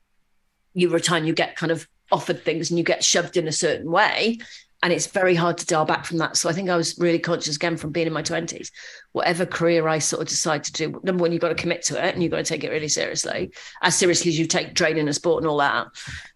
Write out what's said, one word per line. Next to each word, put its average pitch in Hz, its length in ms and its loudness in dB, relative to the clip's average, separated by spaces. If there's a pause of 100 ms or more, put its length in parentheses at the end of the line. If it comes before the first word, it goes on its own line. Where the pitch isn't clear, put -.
(760)
you 180 160 4
retire 165 280 2
and 156 80 0
you 165 60 2
get - 240 -2
kind 165 160 0
of 160 160 -4 (240)
offered 180 320 0
things 165 260 -2
and 170 80 2
you 165 60 2
get - 180 0
shoved 170 340 2
in 160 120 2
a 151 40 -2
certain 151 380 -2
way. 208 480 2 (440)
And 175 100 2
it's 151 160 0
very 185 260 4
hard 170 240 2
to - 80 -10
dial 156 200 2
back 170 180 0
from 165 140 -2
that. 156 180 -2
So - 120 0
I 170 40 2
think 185 180 -2
I 180 60 2
was 165 220 0
really 170 200 4
conscious 160 380 -2
again 165 200 -2
from 156 140 -6
being 165 160 0
in 160 60 -2
my 151 100 -2
twenties, 165 480 -6 (400)
whatever 175 340 0
career 165 440 2
I 160 100 2
sort 147 240 -2
of 165 60 -4
decide 151 360 0
to - 80 -8
do, 156 300 -6
number 180 200 0
one, 170 100 4
you've 165 80 0
got 170 80 2
to 160 80 -2
commit 175 280 -2
to 156 220 -2
it 190 80 0
and 175 80 -2
you've 160 80 0
got 160 60 -2
to 156 80 -2
take 151 180 -4
it - 80 -6
really 151 160 -4
seriously, - 640 -2 (300)
as 180 140 2
seriously 175 340 4
as 151 80 2
you 160 80 2
take 160 300 -2
training 160 300 2
and 143 100 0
sport 160 260 2
and 160 60 0
all 147 80 2
that. 123 320 2 (480)